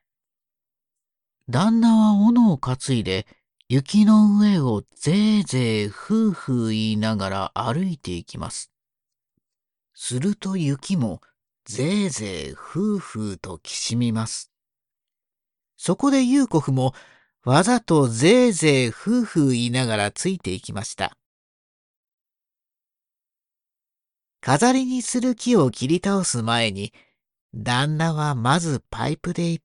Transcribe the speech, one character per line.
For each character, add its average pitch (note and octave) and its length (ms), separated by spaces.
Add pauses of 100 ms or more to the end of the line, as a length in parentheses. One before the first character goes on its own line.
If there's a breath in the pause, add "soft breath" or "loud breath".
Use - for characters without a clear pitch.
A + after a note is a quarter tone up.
(1500)
旦 G#3+ 320
那 A3+ 160
は G#3+ 160
斧 A3 400
を C3+ 40
担 B2+ 420
い G#2 40
で F#2 240 (400 soft breath)
雪 E3 380
の G#3+ 320
上 G#3 220
を A#2 240 (120)
ぜ - 160
ー G#3 320
ぜ C3 140 (300)
ー - 20
ふ A3 400
ー - 20
ふ B2 360
ー - 20
言 A2 220
い G#2+ 60
な A2 180
が F#2+ 140
ら G2 260
歩 A#2 280
い F3+ 140
て - 140
い E2+ 120
き - 140
ま - 140
す。 - 200 (1200)
す - 260
る G3+ 160
と F#3+ 200
雪 D#3 420
も A2+ 240 (440 soft breath)
ぜ A2+ 180
ー G3 260
ぜ F#2 420
ー - 40
ふ G#3 420
ー - 20
ふ G#2+ 340
ー F2 40
と F2+ 200
き - 140
し - 240
み A#2+ 160
ま A2 160
す。 - 240 (1300)
そ - 200
こ C#4 140
で C4+ 120
ユ C4 200
ー B3 40
コ D#3 140
フ C#3 100
も C3 220 (500 loud breath)
わ C#3 200
ざ A#3+ 180
と D3 260
ぜ F3+ 420
ー - 40
ぜ C#3+ 340
ー A2+ 40
ふ A#3 320
ー - 0
ふ D3+ 260
ー - 20
言 A#2+ 140
い A#2+ 60
な B2+ 160
が A2 100
ら G2+ 140
つ - 180
い F#3+ 100
て F#2 120
い F#2+ 100
き - 100
ま G2+ 140
し - 100
た。 - 220 (3250)
飾 A#3 340
り C4 120
に B3+ 160
す - 180
る B3 160
木 A#3+ 200
を C#3 140
切 B2 200
り F3 140
倒 G3 200
す A#2+ 200
前 A#2 280
に、 G2 220 (600 soft breath)
旦 B2 420
那 E3 160
は D3+ 220
ま B2 240
ず D#3+ 300
パ B2 200
イ D#3+ 80
プ F3 160
で E3+ 180
一 E3 140